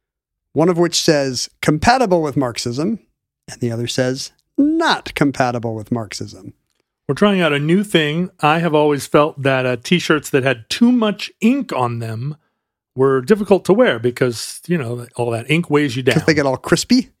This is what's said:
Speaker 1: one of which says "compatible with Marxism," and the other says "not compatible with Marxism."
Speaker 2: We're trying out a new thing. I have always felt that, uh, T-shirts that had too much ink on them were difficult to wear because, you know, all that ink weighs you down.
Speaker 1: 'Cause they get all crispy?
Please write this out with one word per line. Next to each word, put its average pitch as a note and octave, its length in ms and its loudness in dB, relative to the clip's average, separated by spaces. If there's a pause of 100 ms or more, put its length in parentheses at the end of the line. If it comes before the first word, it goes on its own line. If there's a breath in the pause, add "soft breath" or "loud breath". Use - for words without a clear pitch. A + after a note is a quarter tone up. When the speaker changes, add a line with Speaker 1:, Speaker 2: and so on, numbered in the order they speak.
(540)
Speaker 1:
one D#3+ 160 2
of E3+ 80 -2
which E3+ 200 0
says C#3 520 -2 (100)
"compatible F3+ 640 2
with D3 160 -4
Marxism," C#3 600 -4 (500)
and - 100 -14
the A#2+ 120 -2
other A#2 160 -6
says C3 420 -4 (260)
"not D4+ 580 0
compatible A#2+ 600 -2
with A2 180 -8
Marxism." G#2+ 640 -10 (520)
Speaker 2:
We're C#3+ 100 -2
trying G3+ 260 2
out D#3 100 2
a C#3+ 60 0
new E3 260 2
thing. E3 460 0 (100)
I D#3 200 2
have E3 140 -2
always D3 320 2
felt D3 360 2
that, C3 240 2
uh, B2+ 100 0
T-shirts D#3 540 0
that C3+ 120 2
had B2 280 -2
too A#3 200 2
much G#3+ 400 0 (100)
ink B3 320 0
on B2 280 -2
them A#2 360 -8 (600)
were C3 240 4
difficult G3 460 2
to F3 60 4
wear G3+ 280 4
because, A#2+ 680 -4
you F3 120 -2
know, A#2+ 280 -8 (100)
all A#2+ 140 -2
that A2+ 200 -6
ink E3 200 0
weighs D3 260 0
you C3+ 60 -4
down. B2 140 2
Speaker 1:
'Cause D#3 100 0
they D#3+ 80 4
get D3 120 0
all C3 100 0
crispy? - 540 -2 (100)